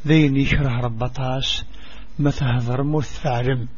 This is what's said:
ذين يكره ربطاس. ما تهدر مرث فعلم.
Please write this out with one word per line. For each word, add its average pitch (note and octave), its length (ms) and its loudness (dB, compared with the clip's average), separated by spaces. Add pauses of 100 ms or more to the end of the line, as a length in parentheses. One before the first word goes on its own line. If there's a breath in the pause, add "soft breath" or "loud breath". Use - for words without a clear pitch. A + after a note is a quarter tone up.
ذين D3 300 6
يكره C3+ 440 2
ربطاس. B2+ 840 -2 (540 loud breath)
ما C#3+ 120 2
تهدر B2 520 0
مرث D3+ 360 -2
فعلم. B2 480 0 (100)